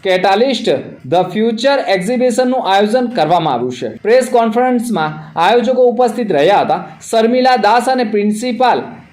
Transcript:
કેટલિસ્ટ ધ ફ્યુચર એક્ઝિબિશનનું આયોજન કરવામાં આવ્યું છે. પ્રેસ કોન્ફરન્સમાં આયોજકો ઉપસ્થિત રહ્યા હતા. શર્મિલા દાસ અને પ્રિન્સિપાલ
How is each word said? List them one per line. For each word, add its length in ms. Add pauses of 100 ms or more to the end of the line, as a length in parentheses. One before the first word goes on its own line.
કેટલિસ્ટ 640 (440)
ધ 220
ફ્યુચર 440 (180)
એક્ઝિબિશનનું 760
આયોજન 360
કરવામાં 460
આવ્યું 260
છે. 100 (140)
પ્રેસ 260
કોન્ફરન્સમાં 840 (240)
આયોજકો 560
ઉપસ્થિત 400
રહ્યા 340
હતા. 160 (280)
શર્મિલા 480
દાસ 320
અને 160
પ્રિન્સિપાલ 720 (340)